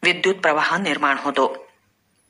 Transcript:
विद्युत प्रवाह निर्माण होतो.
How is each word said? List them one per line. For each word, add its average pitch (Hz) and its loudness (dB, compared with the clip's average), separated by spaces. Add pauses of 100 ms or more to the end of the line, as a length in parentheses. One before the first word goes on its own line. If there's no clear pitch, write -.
विद्युत 180 2
प्रवाह 156 0
निर्माण 143 0
होतो. 135 -2 (640)